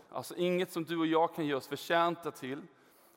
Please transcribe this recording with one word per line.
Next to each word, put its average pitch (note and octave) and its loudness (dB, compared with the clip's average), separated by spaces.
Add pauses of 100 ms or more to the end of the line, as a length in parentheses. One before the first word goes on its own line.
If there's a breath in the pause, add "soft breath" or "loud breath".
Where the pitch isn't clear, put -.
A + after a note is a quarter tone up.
(100)
alltså - -8
inget F3+ 2
som E3 -2
du E3 -4
och D#3+ 2
jag D#3+ 4
kan D#3+ -2
göra D#3+ 2
oss - -8
förtjänta E3+ 0
till, C3+ -8 (500 soft breath)